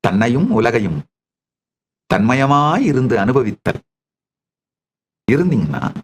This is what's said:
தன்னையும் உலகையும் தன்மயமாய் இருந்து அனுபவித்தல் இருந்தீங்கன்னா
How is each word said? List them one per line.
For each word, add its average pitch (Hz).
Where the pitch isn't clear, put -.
தன்னையும் 120
உலகையும் 110
தன்மயமாய் 139
இருந்து 131
அனுபவித்தல் 120
இருந்தீங்கன்னா 110